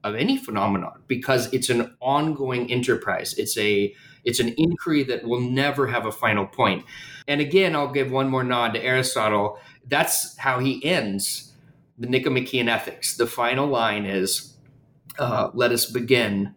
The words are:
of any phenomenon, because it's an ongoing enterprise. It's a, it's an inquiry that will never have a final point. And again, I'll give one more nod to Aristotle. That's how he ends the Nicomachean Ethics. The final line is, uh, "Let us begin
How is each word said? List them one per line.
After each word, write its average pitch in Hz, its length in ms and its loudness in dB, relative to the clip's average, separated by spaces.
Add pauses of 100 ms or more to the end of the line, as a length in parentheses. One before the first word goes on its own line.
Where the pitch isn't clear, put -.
of 104 120 -4
any 208 200 2
phenomenon, 190 720 -2
because 127 460 0
it's 127 160 0
an 117 320 0
ongoing 135 680 0
enterprise. 120 680 0
It's - 200 -2
a, 101 360 2 (320)
it's 120 160 0
an 117 160 0
inquiry 160 480 2
that 123 180 -4
will 120 160 -2
never 135 480 0
have 113 180 -2
a 107 60 -2
final 104 340 2
point. 98 380 0 (440)
And 143 140 2
again, 165 340 4
I'll 143 160 0
give 135 200 0
one 135 180 0
more 131 140 0
nod 120 300 2
to 113 100 -4
Aristotle. 110 760 2 (280)
That's - 500 0
how 127 220 0
he 131 240 0
ends 113 720 -2 (440)
the 120 100 -8
Nicomachean 127 640 0
Ethics. - 480 -4
The 117 100 2
final 123 400 0
line 110 380 0
is, 95 500 -2 (600)
uh, - 360 -2
"Let 127 180 2
us - 140 2
begin 110 720 0